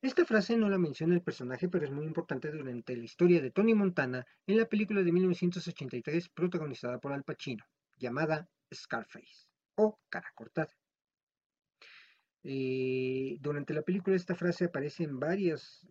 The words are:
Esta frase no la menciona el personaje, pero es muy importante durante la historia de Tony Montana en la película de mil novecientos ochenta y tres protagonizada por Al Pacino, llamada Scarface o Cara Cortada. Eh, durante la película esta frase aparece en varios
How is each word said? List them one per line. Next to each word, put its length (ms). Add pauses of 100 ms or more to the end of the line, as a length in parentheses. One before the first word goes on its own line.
Esta 240
frase 320
no 100
la 120
menciona 340
el 80
personaje, 480
pero 160
es 60
muy 160
importante 440
durante 460
la 60
historia 360
de 120
Tony 240
Montana 500 (220)
en 100
la 80
película 380
de 80
mil 120
novecientos 440
ochenta 280
y 60
tres 260
protagonizada 720
por 140
Al 100
Pacino, 400 (340)
llamada 520 (240)
Scarface 760 (280)
o 240 (100)
Cara 240
Cortada. 400 (1700)
Eh, 960
durante 340
la 80
película 320
esta 180
frase 320
aparece 380
en 160
varios 720